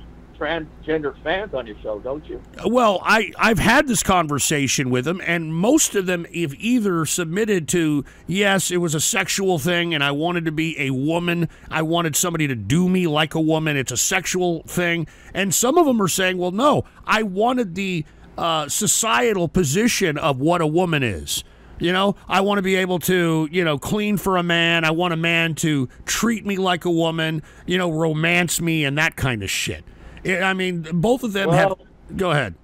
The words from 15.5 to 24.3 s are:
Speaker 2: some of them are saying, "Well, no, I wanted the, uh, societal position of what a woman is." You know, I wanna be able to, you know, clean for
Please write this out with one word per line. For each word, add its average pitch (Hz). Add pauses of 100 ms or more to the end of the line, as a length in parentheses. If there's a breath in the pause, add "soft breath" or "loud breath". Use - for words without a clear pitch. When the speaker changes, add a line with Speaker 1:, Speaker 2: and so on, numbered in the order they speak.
Speaker 2:
some 262
of 330
them 233
are 180
saying, 185
"Well, 180
no, 220 (220 loud breath)
I 214
wanted 214
the, 180 (320 loud breath)
uh, 160
societal 220
position 180
of 143
what 160
a 160
woman 156
is." 82 (340 loud breath)
You 175
know, 196 (140 loud breath)
I 190
wanna 202
be 190
able 185
to, 165
you 180
know, 151
clean 208
for 185